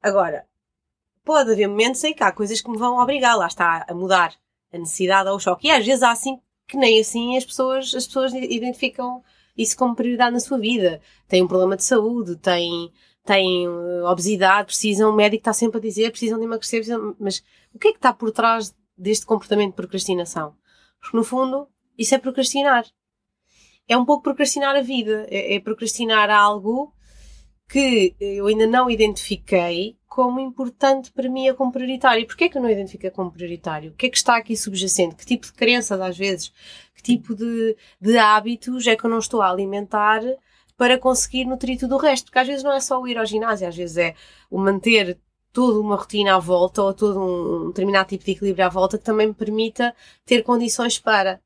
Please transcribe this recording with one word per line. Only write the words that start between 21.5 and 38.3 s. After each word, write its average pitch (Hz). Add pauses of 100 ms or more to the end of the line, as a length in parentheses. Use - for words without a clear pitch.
isso 233
é 269
procrastinar. 262 (1000)
É 233
um 254
pouco 285
procrastinar 277
a 285
vida, 220
é, 196
é 202
procrastinar 220
algo 208 (760)
que 254
eu 202
ainda 220
não 247
identifiquei 202 (100)
como 247
importante 262
para 254
mim 262
ou 262
como 262
prioritário. 254
E 233
porquê -
é 349
que 320
eu 262
não 240
identifico 196
como 180
prioritário? 165
O -
que -
é 254
que -
está 240
aqui 233
subjacente? 185
Que -
tipo 240
de -
crenças, 233
às 185
vezes? 190 (440)
Que -
tipo 240
de, 226 (240)
de 220
hábitos 226